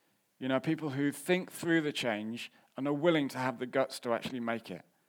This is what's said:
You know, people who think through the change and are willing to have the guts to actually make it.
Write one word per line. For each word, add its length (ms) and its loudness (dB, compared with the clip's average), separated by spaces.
You 80 -4
know, 100 4
people 320 -2
who 220 0
think 400 0
through 300 2
the 100 0
change 580 -2
and 120 -2
are 40 2
willing 360 4
to 100 -8
have 220 -2
the 60 -4
guts 340 0
to 120 0
actually 280 -2
make 280 -4
it. 140 -10